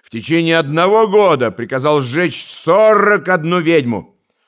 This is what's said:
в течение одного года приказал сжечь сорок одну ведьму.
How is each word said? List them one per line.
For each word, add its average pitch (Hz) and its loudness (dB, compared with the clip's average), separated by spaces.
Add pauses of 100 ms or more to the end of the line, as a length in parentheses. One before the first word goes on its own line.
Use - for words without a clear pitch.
в - -20
течение 165 -2
одного 175 0
года 175 2
приказал 135 -2
сжечь 135 -4
сорок 202 2
одну 175 -2
ведьму. 143 -2 (320)